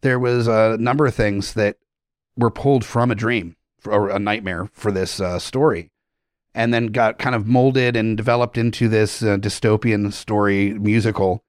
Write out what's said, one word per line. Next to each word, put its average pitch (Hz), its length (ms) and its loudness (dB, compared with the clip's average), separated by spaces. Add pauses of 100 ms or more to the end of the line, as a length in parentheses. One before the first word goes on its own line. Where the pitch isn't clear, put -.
There 127 180 0
was 120 280 0
a 110 320 2
number 131 260 2
of 120 100 -2
things 101 380 -2
that 104 240 0 (580)
were 120 160 0
pulled 135 340 0
from 123 260 0
a 110 40 0
dream 107 400 -4 (300)
or 104 240 0
a 101 100 -2
nightmare 101 540 -4
for - 180 -4
this, 92 280 -4
uh, 90 200 -4
story, 123 520 -2 (640)
and 117 200 0
then 117 140 0
got 110 320 0
kind 127 160 -2
of 107 120 -2
molded 127 480 2
and 110 220 0
developed 120 400 0
into 117 300 0
this, 110 360 0
uh, 104 140 2
dystopian 107 760 0
story 101 600 0
musical 104 760 0